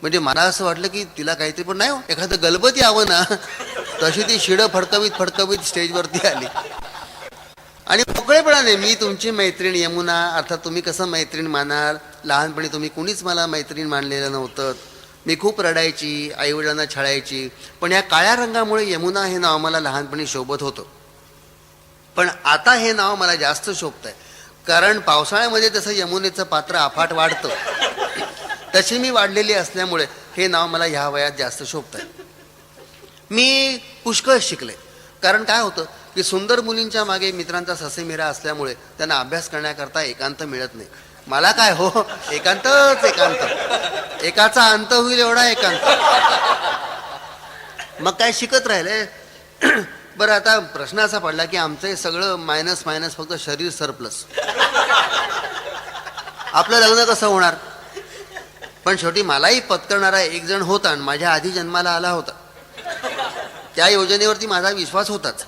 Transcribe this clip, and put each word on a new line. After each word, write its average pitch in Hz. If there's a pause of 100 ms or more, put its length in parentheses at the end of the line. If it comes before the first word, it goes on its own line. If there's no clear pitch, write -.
म्हणजे 160
मला 143
असं 185
वाटलं 175
की 202
तिला 160
काहीतरी, 156
पण 185
नाही 214
हो, 285 (120)
एखादं 170
गलबत 180
यावं 214
ना, 180 (680)
तशी 165
ती 220
शिडं 190
फडकवीत 202
फडकवीत 190
स्टेजवरती 170
आली. 127 (1400)
आणि 220
मोकळेपणाने, 285
"मी 202
तुमची 202
मैत्रीण 185
यमुना, 170
अर्थात 165
तुम्ही 165
कसं 175
मैत्रीण 160
मानाल, 147 (280)
लहानपणी 151
तुम्ही 151
कुणीच 180
मला 175
मैत्रीण 156
मानलेलं 139
नव्हतं, 135 (520)
मी 160
खूप 208
रडायची, 156
आईवडिलांना 151 (100)
छळायची, 139 (320)
पण 175
या 190
काळ्या 185
रंगामुळे 220
यमुना 180
हे 185
नाव 165
मला 160
लहानपणी 143
शोभत 135
होतं, 135 (1300)
पण 180 (160)
आता 151
हे 226
नाव 208
मला 180
जास्त 151
शोभतंय, 143 (540)
कारण 180
पावसाळ्यामध्ये 214
जसं 208
यमुनेचं 190
पात्र 165
अफाट 160
वाढतं, 160 (1300)
तशी 190
मी 254
वाढलेली 214
असल्यामुळे 180 (320)
हे 185
नाव 170
मला 165
ह्या 147
वयात 143
जास्त 127
शोभतंय. 135 (1300)
मी 262 (260)
पुष्कळ 247
शिकले, 123 (500)
कारण 202
काय 214
होतं 180 (300)
की 180
सुंदर 208
मुलींच्या 220
मागे 190
मित्रांचा 175
ससेमिरा 160
असल्यामुळे 147
त्यांना 156
अभ्यास 143
करण्याकरता 151
एकांत 135
मिळत 131
नाही." 110 (400)
मला 147
काय 220
हो, 180 (240)
एकांतच 262
एकांत. 254 (880)
एकाचा 214
अंत 220
होईल 247
एवढा 240
एकांत. 226 (2250)
मग 175
काय 233
शिकत 247
राहिले. 208 (560)
<clears throat> -
बरं, 214
आता 214
प्रश्न 156
असा 208
पडला 165
की 175
आमचं 160
हे 196
सगळं 180
मायनस 165
मायनस 160
फक्त 160
शरीर 151
सरप्लस. 131 (2250)
आपलं 175
लग्न 226
कसं 214
होणार? 180 (1300)
पण 190
शेवटी 170
मलाही 170
पत्करणारा 190
एक 170
जण 190
होता 196
आणि 147
माझ्या 147
आधी 156
जन्माला 175
आला 170
होता. 170 (1400)
त्या 165
योजनेवरती 202
माझा 190
विश्वास 196
होताच. 180